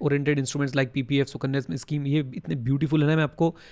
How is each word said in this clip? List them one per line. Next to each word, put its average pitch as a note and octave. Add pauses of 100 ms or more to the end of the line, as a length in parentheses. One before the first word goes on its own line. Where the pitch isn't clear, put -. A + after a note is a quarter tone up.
oriented C#3+
instruments C#3
like C3+
पीपीएफ़, C#3
सुकन्या C#3
स्कीम। D3
ये C#3
इतने D#3+
ब्यूटीफुल C#3
है D3+
ना, D#3+
मैं D#3+
आपको E3 (160)